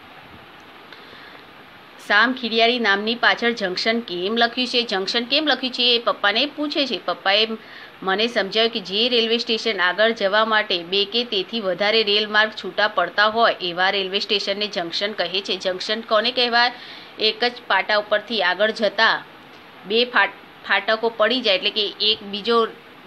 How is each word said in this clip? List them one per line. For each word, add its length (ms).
સામ 260
ખીડિયાળી 460
નામની 360
પાછળ 360
જંકશન 480
કેમ 380
લખ્યું 300
છે? 160
જંકશન 400
કેમ 240
લખ્યું 260
છે?" 220
એ 40
પપ્પાને 460
પૂછે 420
છે. 180
પપ્પાએ 420
મને 240
સમજાવ્યું 460
કે 60
જે 300
રેલવે 280
સ્ટેશન 440
આગળ 300
જવા 340
માટે 380
બે 220
કે 180
તેથી 360
વધારે 440
રેલ 240
માર્ગ 240
છૂટા 360
પડતા 380
હોય, 360
એવા 280
રેલવે 300
સ્ટેશનને 480
જંકશન 440
કહે 300
છે. 140
જંકશન 460
કોને 300
કહેવાય? 400
એક 240
જ 80
પાટા 280
ઉપરથી 480
આગળ 280
જતા 520
બે 200
ફાટ-, 600
ફાટકો 420
પડી 320
જાય, 140
એટલે 140
કે 320
એક 220
બીજો, 440